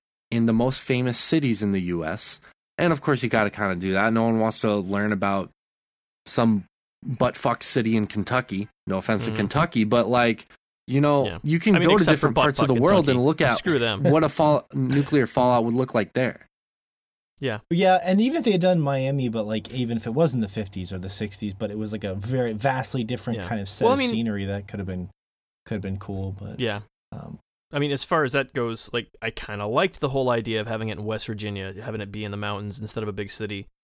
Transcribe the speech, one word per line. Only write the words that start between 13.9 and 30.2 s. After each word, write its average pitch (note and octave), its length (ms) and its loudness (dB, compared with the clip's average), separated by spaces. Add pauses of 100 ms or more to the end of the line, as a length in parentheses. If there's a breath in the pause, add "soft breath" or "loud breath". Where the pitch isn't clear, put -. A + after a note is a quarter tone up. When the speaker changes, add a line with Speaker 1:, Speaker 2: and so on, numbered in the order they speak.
Speaker 1:
what D3+ 220 6
a D3 40 2
fall-, - 460 2
nuclear C#3 520 2
fallout B2 380 4
would A#2 100 0
look B2+ 200 -2
like G#2 180 0
there. - 340 -4 (920)
Speaker 2:
Yeah. A#2 200 -4 (100)
Speaker 3:
Yeah, F#3 340 6
and F#3+ 160 4
even C#4 180 2
if A#3+ 60 -2
they A3+ 80 4
had F3+ 80 2
done F3+ 200 4
Miami, C3+ 500 0
but, G#2+ 160 -2
like, G#2+ 240 -4
even A#2 260 -2
if A2 100 -6
it A#2 40 -4
was C#3+ 240 2
in B2 60 0
the G#2 80 -2
fifties G2 440 -8
or F#2 60 -6
the F#2 100 -8
sixties, G2+ 460 -6
but G2+ 160 -6
it G#2+ 80 -8
was, A2 140 -6
like, G#2 120 -6
a F#2+ 100 -4
very A#2 380 -2
vastly B2+ 500 -2
different A2+ 380 -4
Speaker 2:
Yeah. F#2 80 -6
Speaker 3:
kind G#2+ 140 -4
of F#2+ 60 -6
set - 180 -2
Speaker 2:
Well, A#3+ 60 6
I - 20 4
Speaker 3:
of C#4 60 2
Speaker 2:
mean B3 100 0
Speaker 3:
scenery, A2 340 -2
that G2 240 -6
could G#2 100 -10
have F#2+ 80 -6
been, F#2 220 -6 (560)
could - 120 -6
have F#2 60 -6
been G2 160 -6
cool, F#2+ 400 -6
but G2+ 220 -12
Speaker 2:
Yeah. G#2+ 220 -4 (300)
Speaker 3:
um, - 260 -14 (340)
Speaker 2:
I D3 60 -2
mean, C#3+ 140 0
as C#3 120 -4
far D#3 200 2
as B2+ 80 -2
that C#3 200 -2
goes, A#2 400 -4
like, A#2+ 160 -4 (140)
I A#2 80 -4
kinda G#2 360 -8
liked D#3+ 340 0
the C#3+ 100 -2
whole C3 180 0